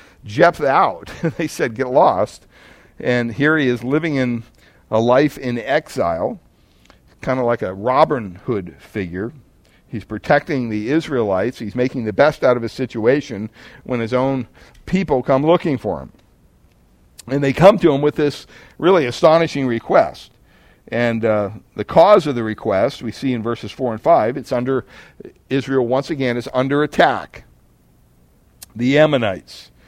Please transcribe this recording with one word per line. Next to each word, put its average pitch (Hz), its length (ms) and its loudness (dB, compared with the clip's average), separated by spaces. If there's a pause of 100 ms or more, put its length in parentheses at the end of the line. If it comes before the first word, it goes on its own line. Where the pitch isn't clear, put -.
(240)
Jephthah 151 440 2
out. 143 420 0 (120)
<laughs> 165 140 -4
They 135 100 -4
said, 135 280 -4
"Get 127 140 -4
lost." 127 580 2 (520)
And 120 340 -2
here 147 240 2
he 147 120 2
is 120 160 -2
living 151 320 -2
in 120 260 -2 (480)
a 110 100 2
life 127 380 4
in 123 200 -6
exile, 107 800 -4 (800)
kinda 131 220 -4
like 117 200 -2
a 95 120 -6
Robin 123 600 0 (100)
Hood 95 320 -4
figure. 95 540 -8 (540)
He's 107 180 -10
protecting 131 640 -2
the 107 220 -4
Israelites. 120 680 -2
He's 104 160 -10
making 127 300 -2
the 107 80 -4
best 143 320 2
out 127 120 4
of 117 60 -4
his 113 100 -6
situation 117 800 -2 (340)
when 123 160 -4
his 113 120 -6
own 131 340 -2 (400)
people 156 360 0
come 139 220 0
looking 160 340 2
for 90 220 -6
him. 69 120 -16 (1120)
And 139 160 -4
they 139 100 0
come 190 260 6
to 160 140 4
him 139 100 -2
with 147 140 0
this 147 300 -2 (320)
really 170 280 4
astonishing 156 600 2
request. 120 640 0 (580)
And, 117 340 -2
uh, 104 260 0 (240)
the 139 100 -6
cause 180 420 4
of 143 80 -2
the 120 80 -4
request, 110 600 -2
we 113 100 -8
see 131 220 -4
in 113 80 -4
verses 113 280 -6
four 127 220 -4
and 110 80 -8
five, 131 380 2
it's 131 140 -12
under, 127 340 -2 (640)
Israel 131 360 0
once 131 220 -2
again 131 300 -4
is 120 160 -8
under 135 280 0
attack. 143 640 -2 (1300)
The 127 240 0
Ammonites. 123 720 0 (180)